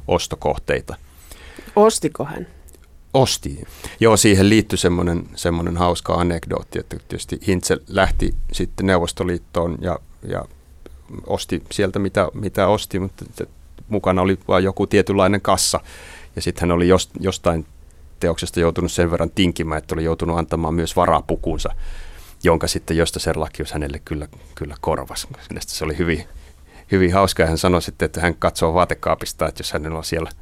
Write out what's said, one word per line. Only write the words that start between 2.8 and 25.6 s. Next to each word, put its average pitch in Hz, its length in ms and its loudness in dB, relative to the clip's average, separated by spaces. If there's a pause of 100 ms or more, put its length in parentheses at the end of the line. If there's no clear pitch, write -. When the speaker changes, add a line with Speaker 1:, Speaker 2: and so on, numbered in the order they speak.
Speaker 1:
Osti. 127 480 2 (380)
Joo, 110 160 8
siihen 98 320 8
liittyi 107 300 4
semmonen, 87 460 2 (100)
semmonen 85 420 -2
hauska 87 380 0
anekdootti, 85 640 -2
että - 180 -10 (120)
tietysti - 380 -8
Hintze 92 300 0 (120)
lähti 92 460 2 (180)
sitten 92 340 -2
Neuvostoliittoon 87 960 0
ja, 85 180 -4 (240)
ja - 220 -6 (800)
osti - 440 -4
sieltä 98 280 -2
mitä, 95 360 0
mitä 98 320 -2
osti, 104 320 0
mutta 95 260 -8 (100)
se - 120 -8 (420)
mukana 92 340 0
oli 95 160 2 (100)
vain 95 160 4
joku 95 220 0
tietynlainen 98 540 4
kassa. - 400 0 (560)
Ja - 60 -6
sit - 180 -4
hän 87 100 2
oli 87 180 4
jos-, 90 220 4 (100)
jostain 85 460 0 (540)
teoksesta 85 400 -2
joutunut 85 320 0
sen 85 180 2
verran 85 200 0
tinkimään, 82 480 -2
että - 160 -8
oli 80 100 -4
joutunut 82 340 -2
antamaan 80 360 -2
myös 82 220 -2
varapukunsa, 82 720 0 (760)
jonka 82 240 2
sitten 82 280 -2
Gösta 82 220 0
Serlachius 78 540 -4
hänelle 73 320 -6
kyllä, 76 240 -8 (260)
kyllä 71 260 -10
korvasi. - 500 -4
Mielestäni - 460 -12